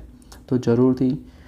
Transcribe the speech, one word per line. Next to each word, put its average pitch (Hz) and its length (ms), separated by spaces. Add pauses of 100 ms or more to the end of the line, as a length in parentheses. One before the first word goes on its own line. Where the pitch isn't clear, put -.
(480)
તો 127 100
જરૂરથી 127 680 (240)